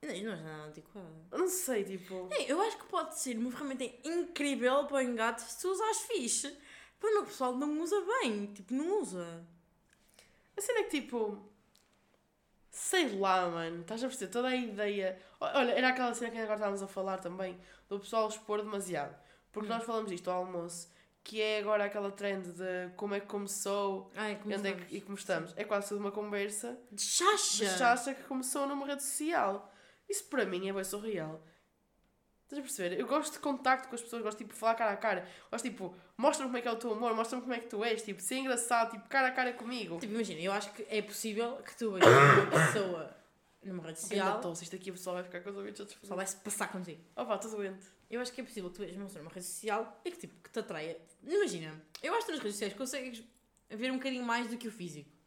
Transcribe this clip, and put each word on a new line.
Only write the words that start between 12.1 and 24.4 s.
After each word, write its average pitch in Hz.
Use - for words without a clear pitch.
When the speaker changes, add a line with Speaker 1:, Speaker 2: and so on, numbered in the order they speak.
Speaker 2:
sei 277
lá, 185
mano, 170
estás 214
a -
perceber? 208
Toda 240
a 254
ideia. 208
O-, -
olha, 247
era 254
aquela 254
cena 233
que 226
agora 214
estávamos 202
a 196
falar 190
também, 185
do 202
pessoal 214
expor 214
demasiado. 180
Porque 214
Speaker 1:
Hum. -
Speaker 2:
nós 226
falamos 220
disto 175
ao 180
almoço, 175
que 214
é 214
agora 208
aquela 202
trend 196
de 180
como 202
é 202
que 202
começou, 196
Speaker 1:
Ai, 208
como 208